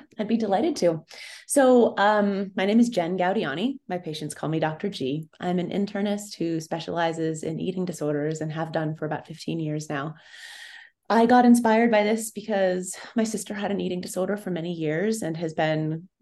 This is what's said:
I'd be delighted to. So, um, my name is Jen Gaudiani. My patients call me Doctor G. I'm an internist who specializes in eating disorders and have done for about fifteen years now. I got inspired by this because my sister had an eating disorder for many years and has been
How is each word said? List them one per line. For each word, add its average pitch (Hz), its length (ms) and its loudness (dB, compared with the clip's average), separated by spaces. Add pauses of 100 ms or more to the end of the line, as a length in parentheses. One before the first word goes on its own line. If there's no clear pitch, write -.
(180)
I'd 214 100 -4
be 226 80 0
delighted 220 400 0
to. 165 280 0 (420)
So, 254 500 6
um, 202 580 2
my 190 120 0
name 214 140 6
is 240 100 4
Jen 180 260 -2
Gaudiani. 185 640 -2 (100)
My 180 80 -4
patients 156 380 -8
call 151 160 -6
me 156 100 0
Doctor 156 300 -2
G. 143 360 -6 (140)
I'm 180 180 -2
an 175 120 -4
internist 202 680 -4
who 165 240 -2
specializes 165 840 -4
in 160 160 -4
eating 180 280 -4
disorders 156 560 -4
and 156 100 -6
have 160 200 -6
done 156 220 -2
for 156 120 -8
about 151 200 -6
fifteen 160 320 -8
years 151 300 -6
now. 156 280 -6 (920)
I 226 160 6
got 247 220 8
inspired 233 440 6
by 214 120 4
this 220 280 0
because 190 640 -2 (220)
my 226 80 2
sister 214 300 -6
had 202 160 -4
an 196 100 -2
eating 180 220 -4
disorder 190 340 -4
for 202 140 -6
many 175 240 -4
years 170 480 -2
and 165 160 -4
has 165 160 -4
been 156 560 -2 (120)